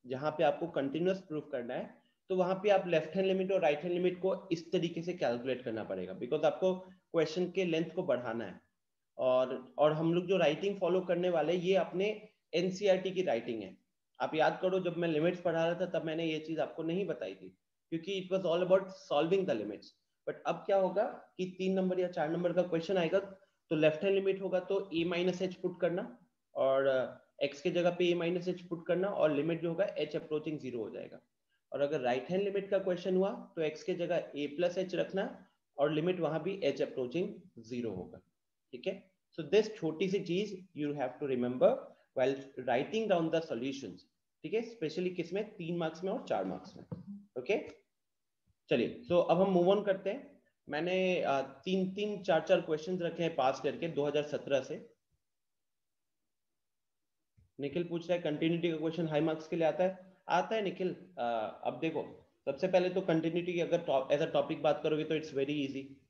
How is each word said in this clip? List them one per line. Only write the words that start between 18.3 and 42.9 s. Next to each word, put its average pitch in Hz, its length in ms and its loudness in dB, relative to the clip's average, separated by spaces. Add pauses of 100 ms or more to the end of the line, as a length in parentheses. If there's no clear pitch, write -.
was 180 160 0
all 180 140 2
about 190 180 6
solving 170 640 0
the 139 100 2
limits। 104 320 -8 (420)
But 147 60 -6 (120)
अब 165 80 0
क्या 196 220 2
होगा 190 260 2 (340)
कि 185 200 -6
तीन 190 160 0
number 185 260 2
या 180 80 2
चार 156 220 -2
number 175 240 0
का 175 100 4
question 175 340 0
आएगा, 175 220 2 (500)
तो 165 60 0
left 156 280 4
hand 196 120 4
limit 190 260 0
होगा 180 180 0
तो 196 340 -2
a 165 120 0
minus 180 360 0
h 185 140 -2
put - 260 -4
करना, 180 460 -4 (280)
और, 135 300 4
अ, 131 360 0 (220)
एक्स - 180 -4
के 180 100 2
जगह 175 200 4
पे 175 220 2
a - 20 4
माइनस 175 340 0
h 180 120 -4
put - 260 -8
करना, 180 200 2
और 156 240 4
limit 156 300 2
जो 170 80 0
होगा 170 260 0
h 151 160 -2
approaching 151 480 -4
zero 123 160 -8
हो 110 140 -4
जाएगा। - 300 -12 (520)
और 135 100 -2
अगर 143 200 0
right 127 280 0
hand 190 140 2
limit 196 260 -2
का 196 100 4
question 185 380 0
हुआ, 202 380 0
तो 165 60 -2
X 156 220 -2
के 185 100 -2
जगह 165 420 -2
a 143 120 -2
plus 175 300 -2
h 180 160 -4
रखना, - 540 -4 (300)
और 147 140 4
limit 175 280 0
वहां 156 200 0
भी 190 260 -4
h 139 120 2
approaching 135 500 -2 (460)
zero 117 240 -4
होगा। 90 240 -12 (500)
ठीक 123 160 -8
है, 190 240 -8 (280)
so 151 80 -6
this 208 280 4
छोटी 160 340 -2
सी 196 100 2
चीज 190 480 -4 (100)
you 147 160 -2
have 131 200 -2 (100)
to 139 60 -4
remember 127 420 4 (480)
while 135 160 4 (240)
writing 139 500 0